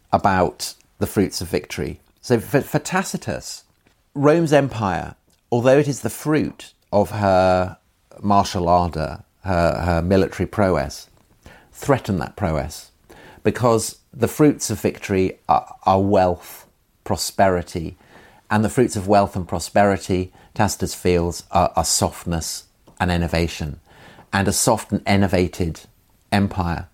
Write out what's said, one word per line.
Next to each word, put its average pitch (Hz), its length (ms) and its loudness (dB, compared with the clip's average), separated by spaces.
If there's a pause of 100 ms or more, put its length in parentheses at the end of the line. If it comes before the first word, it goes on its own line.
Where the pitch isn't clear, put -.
(120)
about 92 600 0 (240)
the 98 100 -2
fruits - 340 0
of 87 60 -6
victory. - 520 -6 (220)
So 117 180 2
for, - 220 0
for - 180 -4
Tacitus, - 840 -6 (520)
Rome's 151 380 4
empire, 107 640 0 (360)
although 127 260 4
it 147 100 2
is 139 140 -4
the 113 80 -4
fruit - 640 -4 (180)
of 101 200 2
her 92 640 2 (440)
martial 98 480 0
ardour, 85 540 0 (180)
her, 85 400 0
her 85 200 2
military 92 460 0
prowess, 85 600 -2 (640)
threaten 113 460 -2
that - 180 -8
prowess, 80 560 -6 (520)
because 113 560 0 (140)
the 113 140 -2
fruits - 420 2
of 104 100 -4
victory - 580 -2 (120)
are, - 340 0
are 98 180 4
wealth, 92 680 0 (360)
prosperity, 87 920 -2 (520)
and 107 140 2
the 104 60 0
fruits 117 260 0
of 95 120 -4
wealth 101 280 4
and 90 120 -6
prosperity, 92 840 0 (220)
Tacitus 101 420 -2
feels, 87 560 0
are, 90 240 2
are 85 100 0
softness - 800 -4 (340)
and 90 120 0
innovation. 82 680 -2 (540)
And 98 140 0
a 98 60 2
soft - 380 0
and 101 160 0
innovated 92 760 0 (500)
empire 92 640 -2